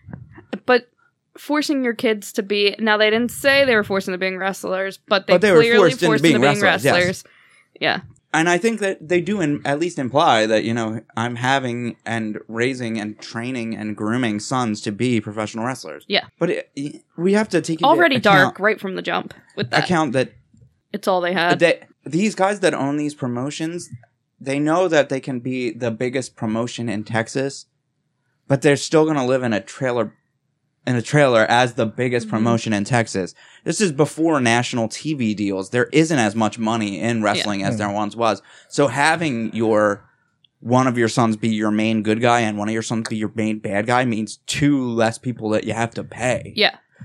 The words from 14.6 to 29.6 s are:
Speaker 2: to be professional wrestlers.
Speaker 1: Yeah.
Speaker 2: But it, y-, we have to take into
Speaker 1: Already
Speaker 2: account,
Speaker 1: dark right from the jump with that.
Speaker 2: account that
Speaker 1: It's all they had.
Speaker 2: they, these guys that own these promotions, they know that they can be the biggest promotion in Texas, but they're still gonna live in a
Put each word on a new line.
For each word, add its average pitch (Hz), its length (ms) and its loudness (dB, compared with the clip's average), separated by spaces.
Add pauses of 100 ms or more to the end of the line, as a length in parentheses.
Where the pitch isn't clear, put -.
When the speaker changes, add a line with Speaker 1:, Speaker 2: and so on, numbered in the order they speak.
Speaker 2:
to 110 100 -6
be 117 280 -2
professional 107 440 -6
wrestlers. 101 420 -10
Speaker 1:
Yeah. 196 200 -2 (120)
Speaker 2:
But 175 120 -2
it, - 260 -6
y-, 143 240 -10 (160)
we 180 160 0
have 214 160 2
to 175 120 0
take 160 200 -4
into 240 80 2
Speaker 1:
Already 330 280 4
Speaker 2:
account, 220 60 -2 (320)
Speaker 1:
dark - 60 -12
right 202 200 0
from 190 140 -8
the 175 80 -6
jump 175 320 -6 (220)
with - 140 -6
that. - 140 2
Speaker 2:
account 160 280 0
that 127 180 -2 (640)
Speaker 1:
It's 208 160 -8
all 185 120 2
they 175 120 -2
had. 175 260 2
Speaker 2:
they, 170 220 4 (260)
these 180 300 0
guys 196 240 0
that 165 120 4
own 143 260 -2
these 147 160 -4
promotions, 147 760 -6 (500)
they 139 200 -4
know 160 260 2
that 151 220 4
they 135 120 -2
can 127 200 -6
be 127 320 -4
the 117 180 -4
biggest 127 460 -4
promotion 117 520 -4
in 107 140 -4
Texas, 117 640 -4 (800)
but 139 160 2
they're 143 140 6
still 156 300 2
gonna 147 200 0
live 127 160 2
in 117 100 0
a 101 80 0